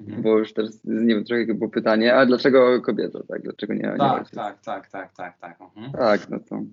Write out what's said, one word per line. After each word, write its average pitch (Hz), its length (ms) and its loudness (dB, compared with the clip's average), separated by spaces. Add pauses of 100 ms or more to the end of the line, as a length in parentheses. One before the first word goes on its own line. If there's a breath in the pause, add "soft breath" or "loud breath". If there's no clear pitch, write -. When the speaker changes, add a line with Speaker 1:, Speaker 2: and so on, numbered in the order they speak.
Speaker 1:
Mhm. 104 220 -10
Speaker 2:
bo 110 160 4
już 107 140 -2
teraz 110 320 -6
nie 113 300 2
wiem 104 100 0
trochę, 120 160 -2
jakie 110 140 -2
było 92 160 -4
pytanie, 110 440 2
a 131 120 6
dlaczego 123 560 4
kobieta, 95 360 -4 (100)
tak? - 140 -8
Dlaczego 110 320 -8
nie, 107 60 -4
nie 104 180 -4
Speaker 1:
Tak, 131 200 2
Speaker 2:
ojciec? - 160 -12
Speaker 1:
tak, 104 260 -10
tak, 98 300 -12
tak, 95 220 -16
tak, 90 260 -16
tak. 85 220 -20
Mhm. 107 320 -18
Speaker 2:
Tak, 104 380 0
no 110 80 -8 (100)
to 107 140 -8 (100)